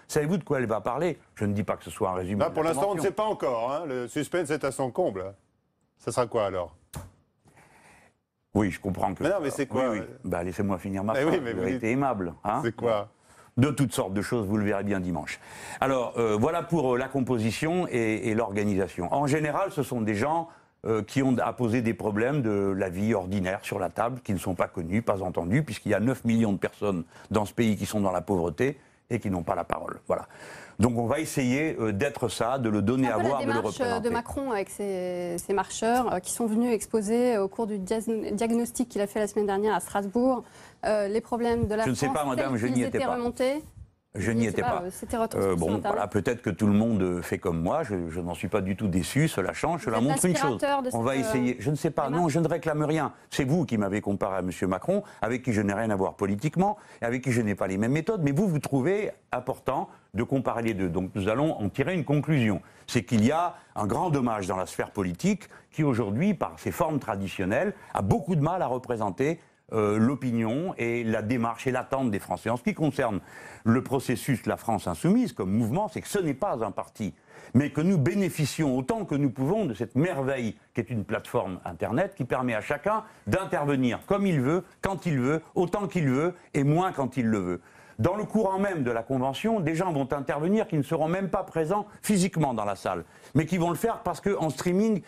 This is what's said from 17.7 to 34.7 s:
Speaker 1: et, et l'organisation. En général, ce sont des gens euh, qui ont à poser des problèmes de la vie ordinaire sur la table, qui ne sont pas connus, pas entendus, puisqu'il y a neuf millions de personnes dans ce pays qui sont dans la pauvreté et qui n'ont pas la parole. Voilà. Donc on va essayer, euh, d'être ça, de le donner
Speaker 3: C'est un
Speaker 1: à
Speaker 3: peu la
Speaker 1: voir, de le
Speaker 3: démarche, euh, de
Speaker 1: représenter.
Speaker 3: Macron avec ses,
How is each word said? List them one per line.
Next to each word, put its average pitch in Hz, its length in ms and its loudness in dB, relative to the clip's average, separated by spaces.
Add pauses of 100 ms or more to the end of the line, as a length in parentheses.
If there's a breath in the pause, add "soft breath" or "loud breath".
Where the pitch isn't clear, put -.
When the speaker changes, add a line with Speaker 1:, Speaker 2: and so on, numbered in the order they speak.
Speaker 1:
et, 113 400 0
et 110 60 2
l'organisation. 101 760 0
En 143 140 2
général, 151 440 0
ce 147 120 -2
sont 127 160 -4
des 110 160 0
gens 151 320 0 (380 loud breath)
euh, 110 160 0
qui - 220 0
ont 131 160 4
à 98 140 0
poser 120 280 2
des 110 120 2
problèmes 113 480 0
de 101 340 2
la 95 140 0
vie 101 240 0
ordinaire 95 500 0
sur 101 160 -4
la 87 100 0
table, 120 340 -2
qui 107 100 -2
ne 92 60 2
sont 87 160 -2
pas 101 120 2
connus, 92 340 -2
pas 104 200 0
entendus, 90 420 0
puisqu'il 107 260 -6
y 104 60 4
a 95 40 4
neuf 120 260 0
millions 113 280 4
de 95 60 0
personnes 98 440 -2 (280 loud breath)
dans 104 140 2
ce - 80 -10
pays 113 220 2
qui 95 100 -4
sont 107 160 0
dans 98 100 2
la 90 100 0
pauvreté 92 560 0 (320 soft breath)
et 117 100 0
qui 104 100 -4
n'ont 90 140 0
pas 95 120 -2
la 87 80 -2
parole. 80 440 -6
Voilà. 90 200 -2 (520 loud breath)
Donc 117 200 4
on 117 80 0
va 139 120 0
essayer, 147 600 0
euh, 110 120 0
d'être 120 380 -2
ça, 123 300 0
de 113 100 0
le 107 140 2
donner 127 240 2
Speaker 3:
C'est 117 60 0
un - 20 2
Speaker 1:
à - 20 2
Speaker 3:
peu 104 60 0
la - 60 2
Speaker 1:
voir, - 120 0
de - 60 -2
le - 60 0
Speaker 3:
démarche, - 120 0
euh, 233 180 -2
de - 20 -2
Speaker 1:
représenter. 233 260 -2
Speaker 3:
Macron 247 400 -4
avec 196 180 -2
ses, 180 720 -4